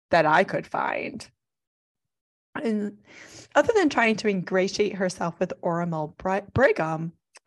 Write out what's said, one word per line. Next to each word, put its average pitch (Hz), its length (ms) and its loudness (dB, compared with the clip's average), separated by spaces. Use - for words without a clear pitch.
that 165 160 4
I 160 160 4
could 160 240 -4
find. - 580 -6
And 208 380 -4
other 349 200 4
than 349 160 4
trying 226 260 2
to 220 120 -2
ingratiate 190 680 0
herself 185 440 -4
with 180 140 -2
Oromel 170 540 -4
Bri-, 196 380 -4
Brigham, 165 580 2